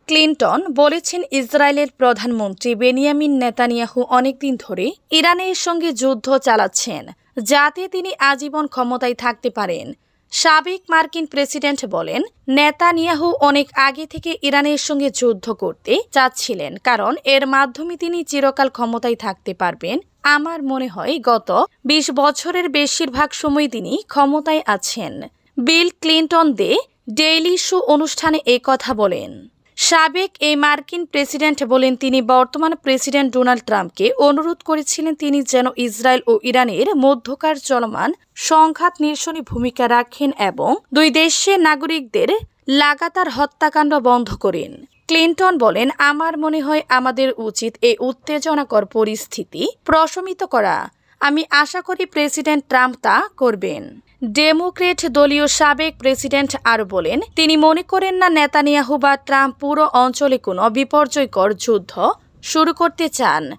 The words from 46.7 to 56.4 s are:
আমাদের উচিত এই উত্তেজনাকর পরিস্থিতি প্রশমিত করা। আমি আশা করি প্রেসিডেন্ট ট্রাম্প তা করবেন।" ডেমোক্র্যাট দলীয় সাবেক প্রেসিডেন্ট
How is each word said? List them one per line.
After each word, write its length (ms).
আমাদের 480
উচিত 440
এই 180
উত্তেজনাকর 840
পরিস্থিতি 800
প্রশমিত 580
করা। 460
আমি 300
আশা 320
করি 240
প্রেসিডেন্ট 600
ট্রাম্প 340
তা 360
করবেন।" 640
ডেমোক্র্যাট 840
দলীয় 420
সাবেক 500
প্রেসিডেন্ট 640